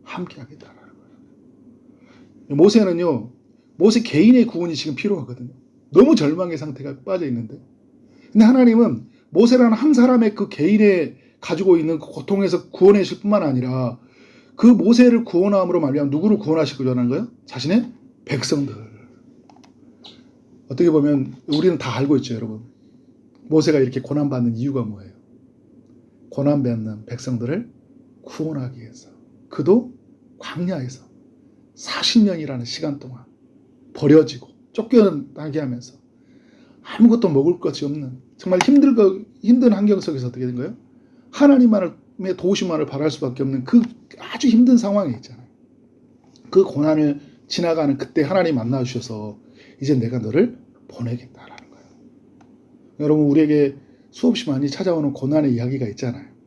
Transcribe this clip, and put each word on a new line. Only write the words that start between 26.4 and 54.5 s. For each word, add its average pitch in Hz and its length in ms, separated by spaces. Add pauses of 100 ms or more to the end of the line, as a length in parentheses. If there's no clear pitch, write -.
백성들을 123 640 (540)
구원하기 143 540
위해서. - 300 (400)
그도 - 460 (440)
광야에서 156 680 (680)
사십 - 500
년이라는 147 420
시간 151 320
동안 127 260 (720)
버려지고 151 540 (240)
쫓겨나게 156 880
하면서 127 360 (880)
아무것도 226 480
먹을 156 280
것이 151 260
없는 143 360 (160)
정말 180 260
힘들고 233 640 (160)
힘든 240 320
환경 202 280
속에서 131 280
어떻게 127 180
된 123 80
거예요? 151 220 (540)
하나님만의 214 1080
도우심만을 175 500
바랄 147 240
수밖에 135 320
없는 135 220
그 240 180 (360)
아주 - 300
힘든 240 280
상황에 202 400
있잖아요. - 300 (1040)
그 190 120
고난을 151 580 (280)
지나가는 156 480
그때 - 260
하나님 165 320
만나주셔서 113 880 (400)
"이제 139 160
내가 120 240
너를 131 380 (280)
보내겠다"라는 - 840
거예요. - 160 (1120)
여러분, 151 260
우리에게 147 500 (340)
수없이 - 380
많이 139 200